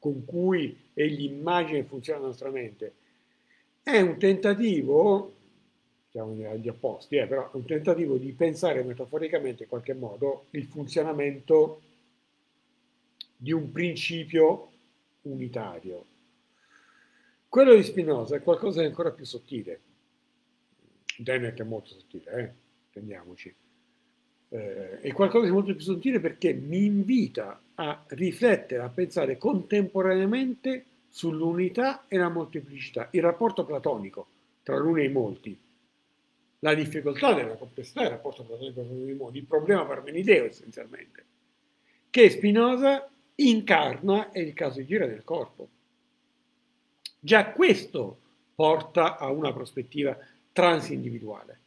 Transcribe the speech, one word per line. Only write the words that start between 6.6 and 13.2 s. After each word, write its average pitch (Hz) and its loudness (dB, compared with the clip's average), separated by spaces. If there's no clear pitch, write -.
opposti, 117 -6
eh, 117 2
però 131 -4
è - -10
un 127 -8
tentativo 156 0
di 127 -6
pensare 156 0
metaforicamente 131 -6
in 113 -18
qualche 123 -8
modo 127 -6
il 143 -8
funzionamento 151 0